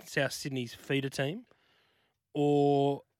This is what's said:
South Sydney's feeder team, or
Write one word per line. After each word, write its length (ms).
South 260
Sydney's 420
feeder 340
team, 380
or 680